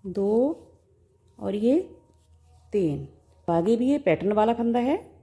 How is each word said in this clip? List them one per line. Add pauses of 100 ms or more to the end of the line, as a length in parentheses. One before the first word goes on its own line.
दो (580)
और
ये (920)
तीन। (420)
आगे
भी
ये
पैटर्न
वाला
फंदा
है (260)